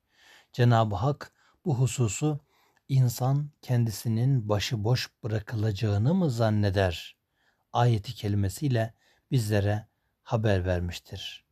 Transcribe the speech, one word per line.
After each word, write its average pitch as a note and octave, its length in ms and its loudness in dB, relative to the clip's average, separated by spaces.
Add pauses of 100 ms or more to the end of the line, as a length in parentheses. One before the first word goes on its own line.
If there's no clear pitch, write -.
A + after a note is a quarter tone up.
(520)
Cenab-ı A2+ 440 4
Hak C#3 360 -4 (340)
bu D3+ 100 0
hususu B2+ 640 0 (500)
"İnsan C3+ 640 0 (100)
kendisinin A#2 880 0
başıboş G#2 600 0 (140)
bırakılacağını G#2+ 880 -2
mı F#3 180 2
zanneder?" G2+ 880 0 (560)
ayeti A#2+ 400 0
kelimesiyle G#2+ 800 -2 (380)
bizlere G#2 560 0 (360)
haber G#2 420 0
vermiştir. F2+ 880 -6